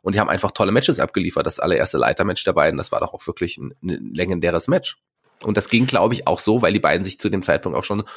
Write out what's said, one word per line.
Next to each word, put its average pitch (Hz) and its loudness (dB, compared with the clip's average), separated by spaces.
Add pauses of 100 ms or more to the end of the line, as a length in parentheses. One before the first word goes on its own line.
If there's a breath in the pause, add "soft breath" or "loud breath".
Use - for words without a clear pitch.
und 95 -2
die 104 4
haben 107 2
einfach 95 0
tolle 98 0
Matches - 2
abgeliefert. - 0
Das - -6
allererste - 0
Leitermatch 90 0
der 95 2
beiden, 76 2
das - -10
war - -2
doch - -4
auch - -16
wirklich - -6
ein, 67 -12
ein 87 -6
legendäres 85 -2
Match. - -2 (460)
Und 107 0
das - 0
ging, 120 4
glaube 110 2
ich, - -4
auch 85 2
so, 113 2
weil 113 4
die 104 2
beiden 82 2
sich 92 -8
zu - 0
dem 95 -2
Zeitpunkt - 0
auch 92 -2
schon 104 -4 (140 loud breath)